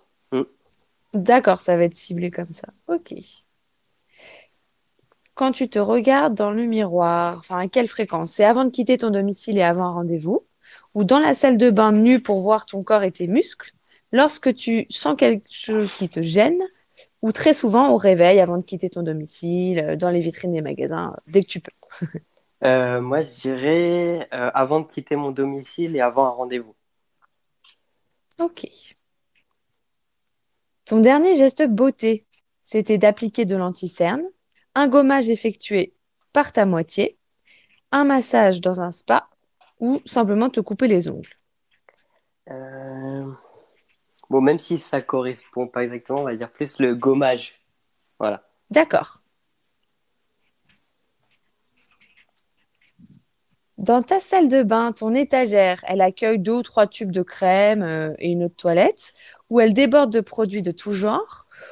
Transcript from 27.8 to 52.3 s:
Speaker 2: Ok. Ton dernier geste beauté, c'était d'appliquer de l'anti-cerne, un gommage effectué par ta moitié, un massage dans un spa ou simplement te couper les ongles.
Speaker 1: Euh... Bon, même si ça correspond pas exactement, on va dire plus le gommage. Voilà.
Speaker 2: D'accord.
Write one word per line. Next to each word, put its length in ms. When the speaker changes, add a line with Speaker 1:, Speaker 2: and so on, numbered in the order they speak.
Speaker 2:
Ok. 260
Ton 140
dernier 360
geste 320
beauté, 580
c'était 340
d'appliquer 480
de 100
l'anti-cerne, 720
un 140
gommage 400
effectué 640
par 200
ta 120
moitié, 540
un 120
massage 560
dans 220
un 100
spa 360
ou 260
simplement 440
te 100
couper 280
les 200
ongles. 300
Speaker 1:
Euh... 840
Bon, 120
même 160
si 200
ça 240
correspond 640
pas 160
exactement, 360
on 40
va 120
dire 160
plus 280
le 140
gommage. 680
Voilà. 260
Speaker 2:
D'accord. 520